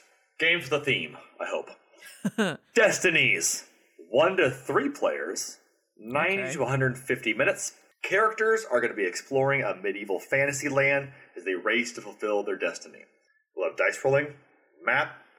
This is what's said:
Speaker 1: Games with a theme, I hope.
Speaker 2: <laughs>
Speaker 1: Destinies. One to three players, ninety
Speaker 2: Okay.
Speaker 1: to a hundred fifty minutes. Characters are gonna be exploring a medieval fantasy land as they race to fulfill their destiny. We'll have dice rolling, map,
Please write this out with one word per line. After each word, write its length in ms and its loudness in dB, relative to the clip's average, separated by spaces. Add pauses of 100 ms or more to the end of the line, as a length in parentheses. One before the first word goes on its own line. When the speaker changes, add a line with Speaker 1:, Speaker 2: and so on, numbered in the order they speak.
(380)
Speaker 1:
Games 320 0
with 100 2
a 40 -10
theme, 340 -2 (200)
I 60 -6
hope. 1200 -6
Speaker 2:
<laughs> 100 -10
Speaker 1:
Destinies. 880 4 (440)
One 300 4
to 120 6
three 380 -2
players, 680 -4 (400)
ninety 460 -2
Speaker 2:
Okay. 100 -6
Speaker 1:
to 80 -2
a 60 0
hundred 300 0
fifty 360 -2
minutes. 400 0 (280)
Characters 680 2
are 100 2
gonna 140 0
be 100 0
exploring 580 0
a 120 -2
medieval 440 -4
fantasy 520 0
land 400 2 (260)
as 80 -12
they 100 -2
race 380 -2
to 80 -14
fulfill 420 -2
their 140 -4
destiny. 480 -8 (500)
We'll 140 -2
have 80 -12
dice 260 0
rolling, 320 2 (480)
map, 360 -2 (200)